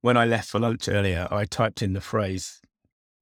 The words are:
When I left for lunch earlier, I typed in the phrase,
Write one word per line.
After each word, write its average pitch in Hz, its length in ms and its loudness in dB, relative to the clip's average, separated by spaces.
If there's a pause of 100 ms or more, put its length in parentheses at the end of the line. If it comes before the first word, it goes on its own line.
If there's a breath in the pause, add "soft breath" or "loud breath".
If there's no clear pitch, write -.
When 120 160 4
I 117 80 6
left 113 240 0
for 107 120 -2
lunch 92 280 -2
earlier, 95 420 0
I 101 140 0
typed - 380 -2
in 98 100 0
the 95 80 -2
phrase, 95 600 -4 (600)